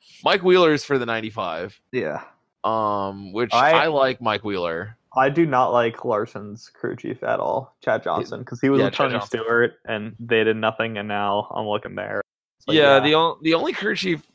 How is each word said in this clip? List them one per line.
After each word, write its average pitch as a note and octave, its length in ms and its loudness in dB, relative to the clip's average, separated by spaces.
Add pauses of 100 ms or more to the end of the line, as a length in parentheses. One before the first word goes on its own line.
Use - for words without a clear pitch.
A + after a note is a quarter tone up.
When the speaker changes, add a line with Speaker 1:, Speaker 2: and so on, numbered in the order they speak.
(240)
Speaker 1:
Mike F3+ 200 2
Wheeler's F3 400 6
for C#3 140 0
the B2 80 0
ninety-five. G#2+ 720 -6 (120)
Speaker 2:
Yeah. D#2 300 -4 (420)
Speaker 1:
Um, G2+ 720 -2
which A2+ 200 -2
Speaker 2:
I C3+ 180 4
Speaker 1:
I D#3 160 4
like C3+ 340 0
Mike G#2 220 -2
Wheeler. F#2 520 -6 (200)
Speaker 2:
I C3+ 140 4
do D#3+ 180 2
not B2+ 260 2
like A#2+ 320 0
Larson's G#2+ 640 -6
crew - 260 -8
chief - 280 -10
at A2+ 160 -2
all, - 440 -4
Chad A2+ 200 0
Johnson, G#2 420 -6
'cause - 160 -10
he C3+ 80 2
was C#3 100 4
Speaker 1:
Yeah, C3+ 60 2
Speaker 2:
with - 80 -2
Speaker 1:
Chad C#3+ 120 0
Speaker 2:
Tony B2+ 140 -2
Speaker 1:
Johnson. A2+ 200 -6
Speaker 2:
Stewart, A#2 340 2 (120)
and G#2+ 340 -8
they A#2 240 2
did A2 140 2
nothing, A2 420 -2
and G#2 80 -8
now G#2 480 -2
I'm A2 100 -4
looking G#2 300 -4
there. G2+ 260 -6 (380)
It's - 80 -10
like, D#3 100 4
Speaker 1:
Yeah, C#3 200 8
Speaker 2:
yeah. C3+ 60 4
Speaker 1:
the D3+ 120 4
on-, D#3+ 260 0
the D#3+ 140 2
only D#4+ 180 -2
crew G#3 220 -4
chief, E3+ 260 -4 (140)